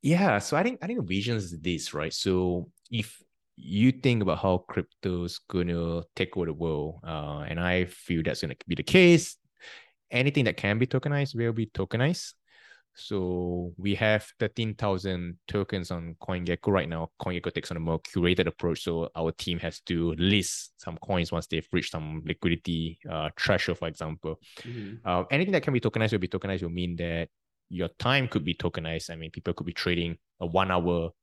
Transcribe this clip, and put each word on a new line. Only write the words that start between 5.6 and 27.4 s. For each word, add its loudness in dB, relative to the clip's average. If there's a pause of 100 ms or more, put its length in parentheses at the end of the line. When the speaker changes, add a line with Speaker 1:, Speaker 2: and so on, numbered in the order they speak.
Speaker 1:
take -2
over 0
the -2
world, -2
uh, -6
and -2
I 2
feel -2
that's -2
gonna -4 (120)
be 0
the -4
case, 8 (760)
anything 2
that 2
can 0
be 2
tokenized -2
will 0
be -2
tokenized. -2 (640)
So -4
we 0
have 4 (140)
thirteen -2
thousand -2
tokens -2
on -8
CoinGecko -2
right 2
now. -4 (120)
CoinGecko -4
takes -6
on -6
a -4
more 0
curated 2
approach. -2
So -2
our 0
team -4
has -6
to 0
list 2
some -10
coins -2
once -2
they've -4
reached -2
some -6
liquidity, -2 (100)
uh, -4
threshold, 0
for -6
example. -8 (220)
Speaker 2:
Mm-hmm. -12 (140)
Speaker 1:
Uh, 2
anything 2
that 2
can 0
be 4
tokenized 2
will 2
be -2
tokenized -4
will -4
mean -4
that -4 (400)